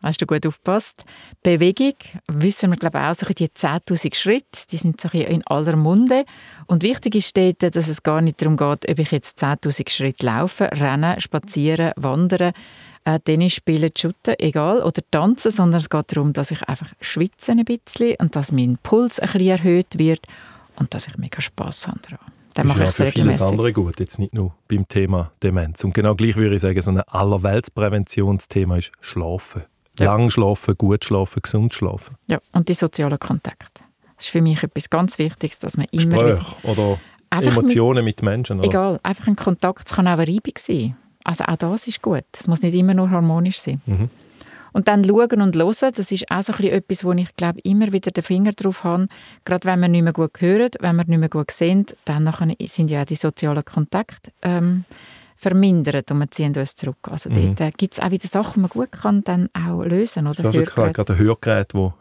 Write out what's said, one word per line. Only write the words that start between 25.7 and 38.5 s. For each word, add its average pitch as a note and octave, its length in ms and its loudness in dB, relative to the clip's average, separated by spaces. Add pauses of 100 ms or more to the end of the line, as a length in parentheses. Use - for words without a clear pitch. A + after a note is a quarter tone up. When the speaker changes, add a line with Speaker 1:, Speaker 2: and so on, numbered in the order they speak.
Speaker 2:
Und F#2+ 80 -2
genau G#2+ 200 2
gleich A2 220 2
würde G#2 200 2
ich F#2 60 -2
sagen, F#2+ 200 2
so F#2 100 0
eine F#2 160 0 (640)
Allerweltspräventionsthema G2 1040 0
ist - 220 -4
Schlafen. F2 640 -8 (360)
Speaker 1:
Ja. G2 80 4
Speaker 2:
Lang A2 220 4
schlafen, G#2 480 2
gut G2+ 280 2
schlafen, G2 360 -2
gesund A2 320 0
schlafen. - 420 -6 (120)
Speaker 1:
Ja, - 120 -2 (120)
und F3 180 2
die F3+ 40 0
sozialen D3 460 -2
Kontakte. - 640 -8 (340)
Das - 100 -12
ist - 60 -10
für E3+ 100 2
mich D#3 220 2
etwas D#3 260 -6
ganz F3+ 300 0
Wichtiges, D#3 400 -4
dass - 180 -8
man C#3+ 140 -2
immer E3 120 2
Speaker 2:
Gespräch A#2 600 2
Speaker 1:
wieder A2+ 80 -2
Speaker 2:
oder G2+ 280 0 (300)
Speaker 1:
einfach C#3 240 2
Speaker 2:
Emotionen B2 500 4
mit, G#2+ 180 -2
mit - 20 0
Menschen, G#2 360 -2